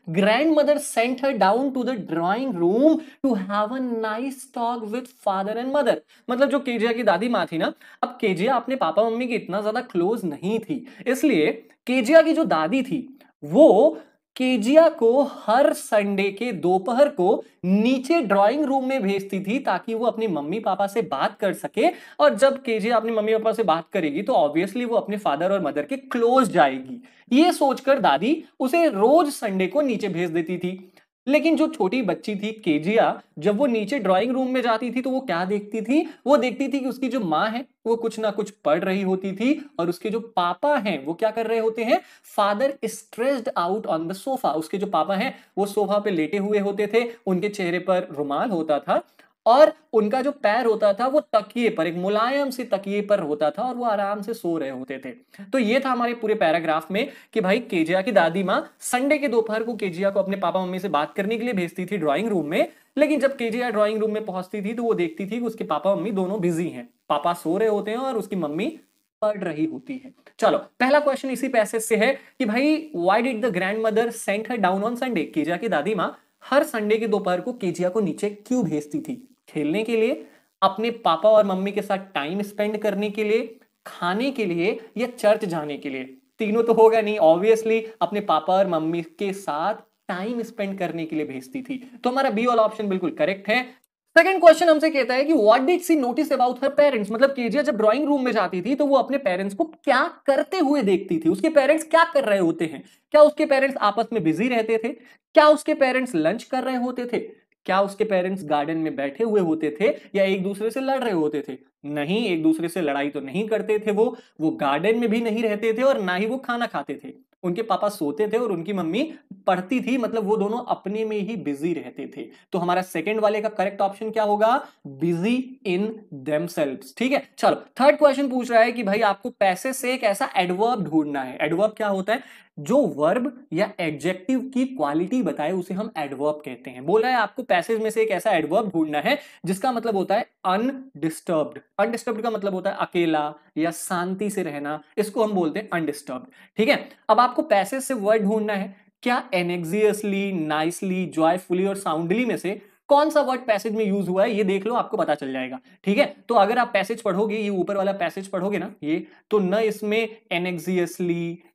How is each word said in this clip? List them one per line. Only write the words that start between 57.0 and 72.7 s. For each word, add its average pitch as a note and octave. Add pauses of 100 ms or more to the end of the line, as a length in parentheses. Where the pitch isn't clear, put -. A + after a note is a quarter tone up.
कि A3
भाई G3
केजिया F3+
की A#3+
दादी F3+
माँ A3
संडे C#4
के C#4
दोपहर A3
को A3+
केजिया G3
को G3
अपने F#3+
पापा F#3
मम्मी F3+
से F#3+
बात D3+
करने G#3
के G#3+
लिए B3
भेजती F3+
थी G3+
ड्राइंग D#3
रूम F3+
में, A3 (300)
लेकिन D4
जब C4+
केजिया A#3+
ड्राइंग G#3+
रूम A3
में G#3+
पहुंचती F#3
थी G#3
तो A#3
वो A3+
देखती E3+
थी G3
कि A#3
उसके A3+
पापा F3+
मम्मी F#3
दोनों F#3
बिजी E3+
हैं, B2 (220)
पापा D#3
सो E3+
रहे A3
होते G#3
हैं A3+
और C4
उसकी G3+
मम्मी E3 (540)
पढ़ G#3+
रही D#3+
होती C3+
है। - (260)
चलो E3+ (220)
पहला C#4
क्वेश्चन C4+
इसी C4
पैसेज A3+
से A3+
है A#3
कि -
भाई, C#4+